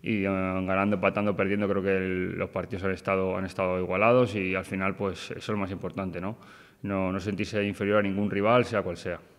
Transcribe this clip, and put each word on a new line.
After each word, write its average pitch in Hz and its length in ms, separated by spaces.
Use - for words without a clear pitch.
y, 104 220
eh, 92 420
ganando, 98 300
empatando, 98 400
perdiendo, 98 320
creo 98 140
que 95 120
el, 92 440
los 92 100
partidos 90 360
han 95 80
estado, 95 440
han 95 80
estado 92 340
igualados 104 560
y 92 200
al 95 100
final, 95 320
pues, 92 340
eso - 80
es - 120
lo 107 80
más 95 120
importante, 90 520
¿no? 107 160
No, 95 300
no 95 80
sentirse 101 420
inferior 101 360
a 104 40
ningún 98 280
rival, 110 340
sea 107 160
cual 87 160
sea. 87 240